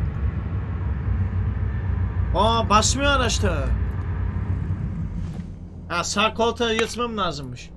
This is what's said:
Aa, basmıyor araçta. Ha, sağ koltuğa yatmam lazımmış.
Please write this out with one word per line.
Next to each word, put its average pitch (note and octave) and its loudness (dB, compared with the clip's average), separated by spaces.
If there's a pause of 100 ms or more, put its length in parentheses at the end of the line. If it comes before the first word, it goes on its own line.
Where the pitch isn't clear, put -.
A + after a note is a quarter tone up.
(2250)
Aa, A3 4
basmıyor C4 4
araçta. G3+ 2 (2250)
Ha, E3 0
sağ G#3+ 2
koltuğa A3+ 2
yatmam A3+ 0
lazımmış. C#3+ -4